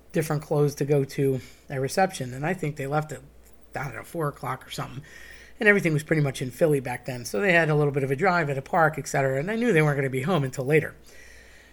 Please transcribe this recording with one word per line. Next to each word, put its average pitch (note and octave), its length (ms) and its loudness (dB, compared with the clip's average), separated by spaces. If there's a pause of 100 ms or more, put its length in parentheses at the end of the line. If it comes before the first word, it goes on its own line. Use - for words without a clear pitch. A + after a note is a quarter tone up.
(120)
different D#3 320 -2
clothes D3 320 0
to D3 100 -2
go C#3+ 200 2
to C3+ 360 0 (300)
a C#3 80 -4
reception. C3+ 560 -2
And C#3 100 -8
I F3+ 80 -2
think D3+ 220 -6
they C3+ 100 -8
left D3+ 260 -2
at, - 100 -14 (540)
I C3 100 -6
don't A#2+ 100 -10
know, G#2+ 80 -12
four D#3+ 240 -6
o'clock C3 400 -8
or - 20 -20
something. B2+ 320 -10 (580)
And G#3+ 80 2
everything G3+ 240 4
was D3 120 0
pretty D#3 180 2
much C#3 220 -2
in B2+ 80 -6
Philly D3+ 280 2
back B2 260 -8
then. B2 200 -8
So G3+ 160 -4
they G3 120 4
had E3 180 4
a D3+ 40 4
little D3 160 4
bit C3+ 120 0
of C3+ 80 -2
a C#3 40 2
drive F3 360 2
at C3+ 80 -2
a - 20 -6
park, D#3 380 2
et C#3+ 80 -10
cetera. C3+ 320 0
And E3 100 -4
I A3 60 -2
knew A#3 180 2
they D#3 80 6
weren't D3 160 4
gonna C#3 140 -2
be C3 100 -2
home D#3 220 2
until C3 220 -4
later. D3+ 280 4 (800)